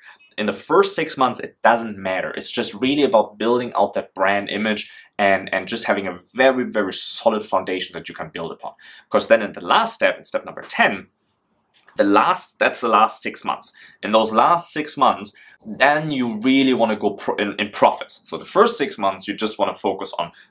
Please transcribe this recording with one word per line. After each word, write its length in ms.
In 120
the 40
first 440
six 200
months, 240
it 220
doesn't 340
matter. 360
It's 200
just 220
really 300
about 340
building 380
out 180
that 220
brand 340
image 420
and, 340
and 140
just 180
having 220
a 100
very, 300
very 280
solid 520
foundation 500
that 160
you 60
can 140
build 220
upon. 220
Because 200
then 160
in 100
the 100
last 300
step, 240
in 60
step 200
number 200
ten, 440
the 60
last, 540
that's 240
the 60
last 340
six 240
months. 280
In 100
those 200
last 420
six 240
months, 380
then 460
you 300
really 320
wanna 220
go 160
pro-, 240
in, 220
in 120
profits. 560
So 120
the 60
first 340
six 200
months, 300
you 80
just 240
wanna 160
focus 420
on 140